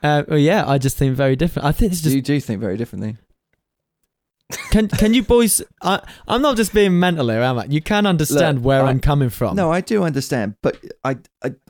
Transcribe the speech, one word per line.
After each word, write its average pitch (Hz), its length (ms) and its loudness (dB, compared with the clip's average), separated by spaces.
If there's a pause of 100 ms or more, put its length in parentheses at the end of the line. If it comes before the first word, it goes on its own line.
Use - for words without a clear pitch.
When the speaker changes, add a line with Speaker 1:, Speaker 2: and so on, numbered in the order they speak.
Speaker 1:
Uh, 147 260 2
well, 156 100 0
yeah, 165 280 2
I 139 120 2
just 131 180 -2
think 131 200 0
very 135 200 2
different. 143 300 -2
I 151 60 2
think 196 200 2
it's 165 120 -6
Speaker 2:
You 147 80 2
Speaker 1:
just 135 120 0
Speaker 2:
do 143 160 0
think 104 200 -6
very 101 160 -4
differently. 107 400 -8 (1500)
Speaker 1:
Can, 214 160 4
can 214 260 2
you 240 120 2
boys, 240 360 2 (220)
I, 190 180 -2 (280)
I'm 240 120 0
not 285 160 2
just 214 160 0
being 196 280 4
mental 165 300 0
here, 113 100 0
am 127 180 0
I? 104 60 -6
You 147 180 -2
can 208 240 0
understand 151 520 0
Speaker 2:
Look, 117 80 -4
Speaker 1:
where 135 180 4
Speaker 2:
I 131 60 2
Speaker 1:
I'm 131 100 0
coming 143 280 2
from. 117 280 -4
Speaker 2:
No, 170 160 0
I 180 80 0
do 202 240 -2
understand, 131 580 -4
but - 160 -2 (260)
I, 131 120 -2 (260)
I, 135 120 -6 (160)